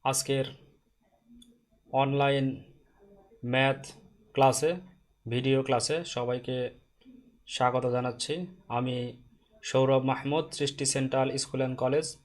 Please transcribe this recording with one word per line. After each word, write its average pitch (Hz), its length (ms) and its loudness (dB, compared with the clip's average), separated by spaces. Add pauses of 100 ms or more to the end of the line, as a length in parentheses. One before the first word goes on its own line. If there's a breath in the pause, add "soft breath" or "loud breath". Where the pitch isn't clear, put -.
আজকের 135 400 0 (1600)
অনলাইন 139 460 2 (1040)
ম্যাথ 135 280 4 (540)
ক্লাসে, 135 360 4 (640)
ভিডিও 135 340 2
ক্লাসে 135 300 0 (180)
সবাইকে 123 420 -4 (1000)
স্বাগত 127 300 2 (100)
জানাচ্ছি। 123 380 -4 (440)
আমি 127 200 -2 (720)
সৌরভ 131 320 4 (100)
মাহমুদ, 143 340 -2 (120)
সৃষ্টি 143 360 -4
সেন্ট্রাল 135 340 0 (140)
স্কুল 131 200 -4
অ্যান্ড 127 220 -2
কলেজ 143 220 2 (200)